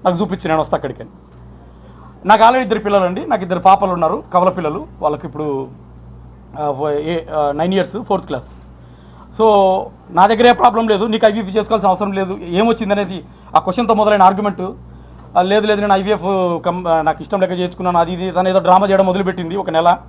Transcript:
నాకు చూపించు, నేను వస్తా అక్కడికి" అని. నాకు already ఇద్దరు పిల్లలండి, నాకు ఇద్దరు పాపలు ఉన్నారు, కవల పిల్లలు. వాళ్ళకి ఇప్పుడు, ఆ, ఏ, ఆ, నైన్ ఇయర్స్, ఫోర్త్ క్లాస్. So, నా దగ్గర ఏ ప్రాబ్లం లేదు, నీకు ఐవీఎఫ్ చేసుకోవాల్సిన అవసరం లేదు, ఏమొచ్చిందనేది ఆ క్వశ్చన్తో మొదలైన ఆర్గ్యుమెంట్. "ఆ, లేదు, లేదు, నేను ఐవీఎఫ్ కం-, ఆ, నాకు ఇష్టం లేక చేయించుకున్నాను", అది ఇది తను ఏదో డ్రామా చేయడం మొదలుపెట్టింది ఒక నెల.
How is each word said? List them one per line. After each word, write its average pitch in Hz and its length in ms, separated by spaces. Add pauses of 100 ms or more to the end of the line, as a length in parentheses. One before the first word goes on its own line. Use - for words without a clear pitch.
నాకు 180 120
చూపించు, 190 320
నేను 160 120
వస్తా 151 160
అక్కడికి" 131 260
అని. - 80 (1160)
నాకు 208 160
already 254 200
ఇద్దరు 214 160
పిల్లలండి, 202 480
నాకు 233 160
ఇద్దరు 180 160
పాపలు 190 320
ఉన్నారు, 175 340 (100)
కవల 180 140
పిల్లలు. 180 380 (140)
వాళ్ళకి 156 260
ఇప్పుడు, 143 420 (920)
ఆ, 147 300
ఏ, 156 340 (100)
ఆ, 147 180
నైన్ 165 220
ఇయర్స్, 190 280
ఫోర్త్ 190 240
క్లాస్. 127 220 (920)
So, 202 380 (320)
నా 180 160
దగ్గర 226 200
ఏ 240 60
ప్రాబ్లం 226 360
లేదు, 208 160
నీకు 220 220
ఐవీఎఫ్ 202 300
చేసుకోవాల్సిన 208 320
అవసరం 196 240
లేదు, 190 300
ఏమొచ్చిందనేది 196 840 (320)
ఆ - 20
క్వశ్చన్తో 202 360
మొదలైన 208 280
ఆర్గ్యుమెంట్. 196 380 (800)
"ఆ, 180 40
లేదు, 208 240
లేదు, 208 140
నేను 208 120
ఐవీఎఫ్ 196 300 (420)
కం-, 175 240
ఆ, 160 140
నాకు 156 200
ఇష్టం 190 180
లేక 185 100
చేయించుకున్నాను", 180 480
అది 170 140
ఇది 185 180
తను 185 180
ఏదో 185 100
డ్రామా 185 280
చేయడం 190 200
మొదలుపెట్టింది 185 500
ఒక 185 140
నెల. 170 280 (100)